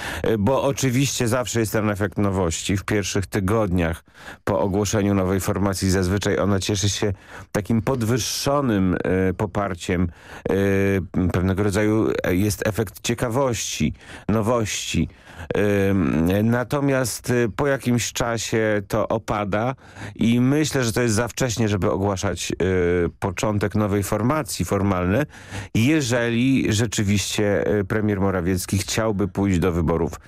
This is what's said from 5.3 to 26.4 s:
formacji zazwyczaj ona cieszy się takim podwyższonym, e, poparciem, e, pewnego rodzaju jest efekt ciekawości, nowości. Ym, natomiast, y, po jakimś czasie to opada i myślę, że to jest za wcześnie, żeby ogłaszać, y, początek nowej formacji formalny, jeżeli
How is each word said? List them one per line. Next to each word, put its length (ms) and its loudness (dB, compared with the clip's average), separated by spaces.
formacji 500 0
zazwyczaj 480 2
ona 220 2
cieszy 280 0
się 240 -2
takim 300 0
podwyższonym, 1200 0
e, 300 2
poparciem, 760 -2
e, 840 2
pewnego 300 0
rodzaju 500 2
jest 360 0
efekt 360 -4
ciekawości, 640 -2
nowości. 800 0
Ym, 600 2
natomiast, 800 0
y, 260 2
po 100 0
jakimś 460 0
czasie 760 0
to 200 0
opada 640 -2
i 260 2
myślę, 440 2
że 80 -2
to 100 0
jest 120 2
za 140 0
wcześnie, 400 -2
żeby 220 0
ogłaszać, 600 -2
y, 680 0
początek 560 -2
nowej 280 0
formacji 640 -2
formalny, 580 0
jeżeli 1000 2